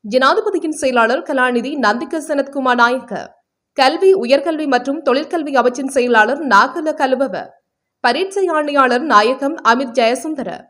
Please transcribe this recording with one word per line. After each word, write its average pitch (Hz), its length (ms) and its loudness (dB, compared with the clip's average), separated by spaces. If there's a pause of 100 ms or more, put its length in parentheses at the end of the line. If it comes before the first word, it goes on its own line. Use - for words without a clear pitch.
ஜனாதிபதியின் 330 600 0
செயலாளர் 254 520 0
கலாநிதி 254 560 -2
நந்திக 240 420 -2
சனத்குமார் 277 560 -2
நாயக்க, 240 580 -2 (400)
கல்வி, 330 400 4
உயர்கல்வி 277 540 0
மற்றும் 277 360 -2
தொழிற்கல்வி 277 500 -2
அமைச்சின் 247 340 0
செயலாளர் 247 600 2
நாகல 269 460 2
கலுவவ, 254 540 -2 (520)
பரீட்சை 370 480 -2
ஆணையாளர் 285 540 0
நாயகம் 262 540 2
அமித் 240 440 0
ஜெயசுந்தர 247 720 -4